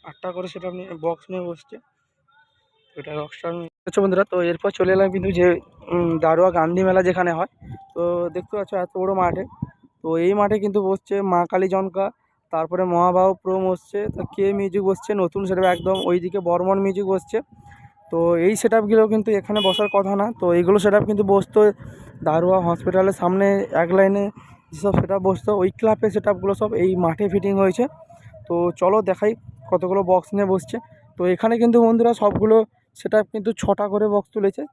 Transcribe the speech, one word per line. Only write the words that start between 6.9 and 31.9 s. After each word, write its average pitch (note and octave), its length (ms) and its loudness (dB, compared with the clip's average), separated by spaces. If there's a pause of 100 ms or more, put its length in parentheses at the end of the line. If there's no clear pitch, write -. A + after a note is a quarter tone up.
যেখানে F3 280 0
হয়, F3 140 -6 (440)
তো E3+ 80 -4 (320)
দেখতে - 220 -10
পাচ্ছ G3 140 -8 (120)
এত F3+ 180 -10
বড় F#3+ 100 -2 (100)
মাঠে। F3+ 220 -2 (580)
তো E3 60 -8 (180)
এই F#3+ 140 2
মাঠে G3+ 240 2
কিন্তু G#3 160 -2 (100)
বসছে F#3+ 260 -4 (160)
মা F3 80 2 (120)
কালী F#3+ 240 0
জনকা, F#3+ 300 -2 (480)
তারপরে E3 300 -2 (100)
মহাবাহু F3+ 380 4 (120)
প্রো F#3 120 -4 (140)
বসছে, F#3 300 -6 (160)
তো - 60 -10 (120)
কে G3 120 -2 (120)
মিউজিক G3 320 -2
বসছে F#3+ 220 -4 (120)
নতুন F3+ 260 -4
সেটআপ F#3 260 2
একদম, F3+ 220 -2 (120)
ওইদিকে F3+ 300 -2 (100)
বর্মন F3+ 360 0
মিউজিক G3 280 -2
বসছে। F#3+ 240 -4 (720)
তো E3 80 -2 (280)
এই G#3+ 140 4
সেটআপগুলো A3 420 4 (100)
কিন্তু A3 160 0 (100)
এখানে G#3 280 -4
বসার G3+ 280 0
কথা G3 260 2
না, G#3 60 -2 (120)
তো F#3 60 -4 (120)
এইগুলো F3+ 260 4
সেটআপ G#3 260 4
কিন্তু G#3 140 0 (100)
বসতো G3 260 2 (680)
দারোয়া E3+ 300 2 (100)
হসপিটালের F#3 540 0
সামনে F#3 240 2 (380)
এক E3+ 140 -2
লাইনে G3 280 2 (480)
যেসব G3+ 280 -2
সেটআপ G3 280 -2
বসতো, F#3+ 220 -2 (100)
ওই F3+ 80 2 (100)
ক্লাবের A3 360 0
সেটআপগুলো G3 460 -2
সব G#3+ 80 -2 (140)
এই F#3 80 2 (140)
মাঠে E3 280 -2
ফিটিং G3 280 0
হয়েছে। F#3+ 220 2 (640)
তো E3+ 80 -4 (260)
চলো F#3 160 2 (120)
দেখাই G3 220 -2 (400)
কতগুলো F#3 300 0 (100)
বক্স F3+ 240 0
নিয়ে G3+ 180 0
বসছে। F#3 220 -4 (420)
তো - 40 -6 (120)
এখানে A3 280 0
কিন্তু A#3+ 240 4
বন্ধুরা A#3 260 4 (100)